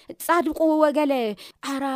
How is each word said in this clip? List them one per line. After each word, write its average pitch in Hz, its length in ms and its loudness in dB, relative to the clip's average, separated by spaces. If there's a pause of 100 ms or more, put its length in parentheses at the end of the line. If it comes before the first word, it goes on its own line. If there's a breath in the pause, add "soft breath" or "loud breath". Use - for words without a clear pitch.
(200 soft breath)
ጻድቁ 320 400 0 (160)
ወገለ 302 360 2 (520 loud breath)
ኣራ 277 200 -6 (120)